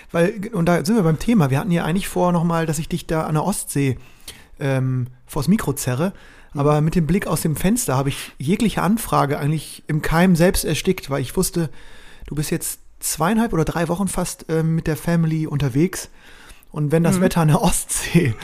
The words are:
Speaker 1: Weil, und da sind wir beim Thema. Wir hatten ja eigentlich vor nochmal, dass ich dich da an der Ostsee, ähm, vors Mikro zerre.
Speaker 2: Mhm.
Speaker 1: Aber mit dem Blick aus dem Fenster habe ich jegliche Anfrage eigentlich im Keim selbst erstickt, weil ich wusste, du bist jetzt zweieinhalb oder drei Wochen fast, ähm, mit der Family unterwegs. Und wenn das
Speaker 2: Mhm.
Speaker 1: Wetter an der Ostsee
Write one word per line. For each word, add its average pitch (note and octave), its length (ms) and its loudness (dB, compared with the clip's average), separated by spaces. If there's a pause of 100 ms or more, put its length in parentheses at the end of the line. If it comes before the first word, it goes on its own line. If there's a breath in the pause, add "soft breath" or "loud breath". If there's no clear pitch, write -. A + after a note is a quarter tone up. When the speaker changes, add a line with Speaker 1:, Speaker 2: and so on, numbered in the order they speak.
(120 loud breath)
Speaker 1:
Weil, G3 400 0
und F3 140 0
da F3 180 2
sind G3 100 0
wir A3 80 2
beim D#3+ 160 2
Thema. F#3 320 2
Wir C3+ 80 0
hatten E3+ 140 -2
ja F3 120 0
eigentlich F3+ 220 -2
vor F3+ 240 0
nochmal, E3+ 360 0
dass D#3 120 -2
ich D#3 100 -6
dich - 200 -6
da D#3+ 180 -2
an D#3 80 -4
der D3+ 100 2
Ostsee, C#3 540 -2 (600 loud breath)
ähm, C3 480 -2 (180)
vors D3+ 220 -4
Mikro F#3 240 2
zerre. C3+ 400 -2 (420 loud breath)
Speaker 2:
Mhm. D3 60 -2
Speaker 1:
Aber D3 200 4
mit D#3 140 2
dem E3 140 2
Blick F#3+ 180 2
aus F3 140 -2
dem D#3 160 0
Fenster F#3 400 0
habe C#3 140 0
ich - 280 -8
jegliche F3 440 0
Anfrage D3 580 0
eigentlich D3+ 480 -4
im D3 120 -2
Keim E3+ 360 4
selbst G3 280 4
erstickt, - 460 -2
weil C#3 120 -2
ich - 140 -6
wusste, E3+ 340 -2 (580 loud breath)
du D3 80 -8
bist D3+ 160 -4
jetzt - 300 -6 (180)
zweieinhalb A3 520 0
oder D#3 120 2
drei E3 220 -2
Wochen F3 220 -2
fast, - 400 -6
ähm, D#3+ 260 0
mit D#3+ 140 -2
der D3+ 80 -2
Family D#3+ 500 0
unterwegs. C#3+ 600 0 (640 loud breath)
Und D3 180 -2
wenn E3 140 4
das F#3+ 140 4
Speaker 2:
Mhm. - 20 2
Speaker 1:
Wetter F#3 220 2
an D#3 60 4
der D3 140 4
Ostsee - 800 0